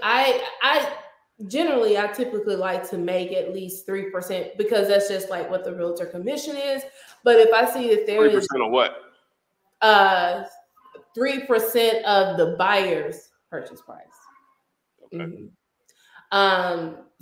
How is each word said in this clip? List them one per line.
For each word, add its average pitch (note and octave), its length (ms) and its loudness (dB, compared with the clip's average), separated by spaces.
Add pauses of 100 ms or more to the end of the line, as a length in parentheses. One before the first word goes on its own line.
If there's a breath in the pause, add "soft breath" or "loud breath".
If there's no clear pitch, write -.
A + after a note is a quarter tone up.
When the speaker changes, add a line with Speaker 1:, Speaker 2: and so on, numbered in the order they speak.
Speaker 1:
I, B3 400 2 (180)
I C4+ 320 2 (540)
generally, A#3+ 500 0
I G#3 100 0
typically G#3+ 500 -4
like F#3 320 -4
to F#3+ 80 -8
make F3+ 340 -4
at F#3 220 -4
least F#3 320 -12
three G3 240 -6
percent F#3 480 -8
because G#3 320 0
that's G3+ 180 2
just, F#3+ 220 -6
like, F3 200 -8
what F#3 140 -6
the F#3 100 -8
realtor F3 320 -6
commission C#4+ 520 -8
is. C4+ 260 -6 (400 loud breath)
But A#3 140 6
if A3+ 160 8
I A#3 180 4
see B3 240 -4
that G#3 100 0
there G#3+ 200 4
is G#3+ 60 6
Speaker 2:
Three G3+ 100 2
percent C3 220 -2
of A2 80 -2
what? A#2+ 240 2 (880)
Speaker 1:
Uh, F#3+ 600 4 (720)
three C4+ 300 -2
percent A3+ 600 2
of F#3+ 300 2
the E3+ 220 0
buyer's F#3 720 -2 (200)
purchase - 320 -14
price. - 200 -20 (1040)
Speaker 2:
Okay. E3 200 -10
Speaker 1:
Mm-hmm. - 1120 -12
Um, F3+ 600 0 (240)